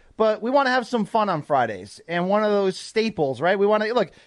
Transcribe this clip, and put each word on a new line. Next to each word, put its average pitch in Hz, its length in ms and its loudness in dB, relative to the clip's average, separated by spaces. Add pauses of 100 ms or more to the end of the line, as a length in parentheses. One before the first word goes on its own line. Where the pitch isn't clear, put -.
(160)
But 220 260 0
we 226 80 -4
wanna 269 220 2
have 254 160 0
some 226 160 -2
fun 214 240 0
on 165 160 -2
Fridays, 110 640 -2
and 175 220 -2
one 208 140 2
of 214 80 0
those 196 260 0
staples, 151 640 -4
right? 185 180 2
We 202 80 2
wanna, 214 260 0
look, 214 180 0 (160)